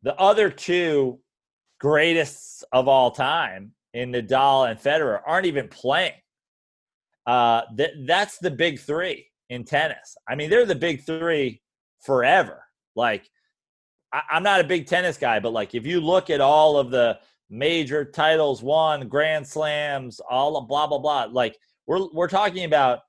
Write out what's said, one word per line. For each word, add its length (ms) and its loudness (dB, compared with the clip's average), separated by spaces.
the 160 -2
other 300 4
two 680 -2
greatest 920 0
of 140 4
all 240 4
time 600 -4
in 180 -8
Nadal 580 2
and 100 -8
Federer 460 0
aren't 200 0
even 240 -2
playing. 440 -2
Uh, 360 4
th-, 160 -2
that's 340 -2
the 120 -4
big 280 -4
three 480 -8
in 140 -12
tennis. 520 -4
I 80 -6
mean, 140 -6
they're 160 4
the 100 -2
big 300 -6
three 560 -4
forever. 640 2
Like, 340 -2
I, 80 -4
I'm 120 -2
not 160 2
a 60 2
big 220 -4
tennis 300 -2
guy, 220 0
but, 140 -6
like, 220 -6
if 100 -6
you 160 -2
look 280 0
at 120 0
all 360 6
of 140 0
the 280 2
major 560 -2
titles 560 0
won, 460 0
Grand 400 -2
Slams, 720 -6
all 280 0
of 100 -8
blah, 200 0
blah, 120 -2
blah, 320 -2
like, 260 -2
we're, 260 -2
we're 140 -2
talking 380 -2
about 420 2